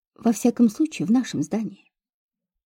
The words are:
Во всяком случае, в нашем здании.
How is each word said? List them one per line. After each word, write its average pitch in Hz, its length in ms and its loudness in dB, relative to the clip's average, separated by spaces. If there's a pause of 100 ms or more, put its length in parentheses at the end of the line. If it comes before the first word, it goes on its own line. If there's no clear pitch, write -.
(140)
Во - 180 0
всяком 240 360 2
случае, 302 380 -2
в 190 40 -2
нашем 226 320 0
здании. 196 500 -6 (800)